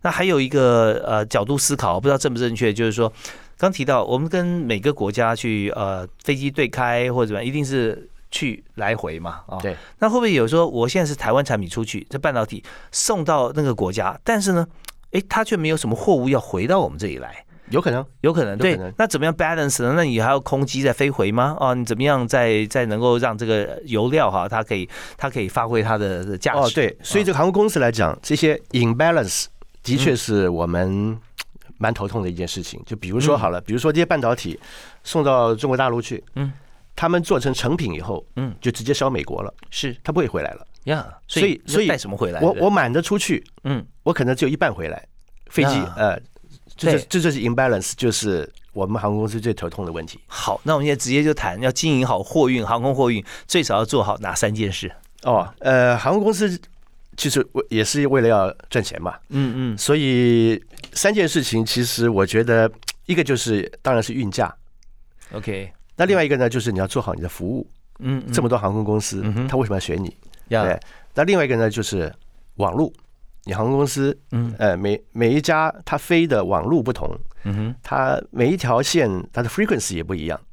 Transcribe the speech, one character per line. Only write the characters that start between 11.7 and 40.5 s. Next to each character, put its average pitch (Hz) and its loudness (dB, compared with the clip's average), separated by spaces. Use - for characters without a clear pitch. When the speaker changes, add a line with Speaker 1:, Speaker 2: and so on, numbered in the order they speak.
Speaker 1:
去， - -8
这 139 -8
半 147 -2
导 117 0
体 104 -12
送 185 -2
到 135 2
那 151 0
个 131 2
国 98 -2
家， 98 -2
但 226 2
是 190 0
呢， 170 2
诶， 196 -2
它 220 0
却 214 -2
没 156 0
有 156 0
什 117 -4
么 113 0
货 - 2
物 127 2
要 135 2
回 98 -2
到 190 4
我 127 0
们 71 -8
这 101 -6
里 67 -6
来？ 62 -14
Speaker 2:
有 127 2
可 - 0
能。 127 -2
Speaker 1:
有 156 4
可 156 2
能， 101 -4
Speaker 2:
有 101 -6
可 185 4
能。 - -
Speaker 1:
对。 92 -8
那 220 2
怎 156 -2
么 147 0
样 160 0
balance 156 -2
呢？ 123 2
那 170 2
你 120 0
还 117 2
要 139 2
空 139 -2
机 135 -2
再 127 2
飞 139 0
回 104 0
吗？ 131 0
啊， 131 2
你 123 -2
怎 113 -4
么 127 -2
样 135 2
再， 113 2
再 123 0
能 107 -2
够 120 4
让 120 0
这 110 -6
个 107 0
油 120 0
料 135 4
哈， 92 0
它 110 -2
可 110 -4
以， 90 -4
它 139 -6
可 127 -4
以 95 -2
发 117 -2
挥 113 2
它 110 2
的 95 -4
价 123 0
值？ 143 2
Speaker 2:
哦， 127 4
对。 127 0
所 - 0
以 208 2
这 190 2
个 143 0
航 165 4
空 190 2
公 208 4
司 175 0
来 117 4
讲， 101 2
Speaker 1:
啊。 - -6
Speaker 2:
这 - -2
些 151 4
imbalance 120 2
的 123 -2
确 135 4
是 101 2
我 85 0
们 95 0
蛮 110 0
头 104 -4
痛 107 -4
的 92 -2
一 87 -4
件 87 -6
事 - -8
情。 - -12
Speaker 1:
嗯。 - -16
Speaker 2:
就 110 -8
比 90 -10
如 107 0
说 151 4
好 92 0
了， 87 -4
Speaker 1:
嗯。 90 -12
Speaker 2:
比 104 -2
如 123 0
说 151 0
这 165 2
些 170 4
半 165 0
导 120 2
体 - -10
送 160 -2
到 123 4
中 110 -2
国 127 2
大 131 2
陆 120 -2
去， 117 -8
Speaker 1:
嗯。 139 -4
Speaker 2:
他 170 0
们 175 2
做 160 2
成 131 0
成 131 0
品 117 -4
以 78 -8
后， 90 -8
Speaker 1:
嗯。 123 -6
Speaker 2:
就 123 -2
直 113 -8
接 127 0
销 135 2
美 120 -2
国 - -8
了。 101 -10
Speaker 1:
是。 131 -6
Speaker 2:
他 - -4
不 156 2
会 143 2
回 90 -4
来 73 -4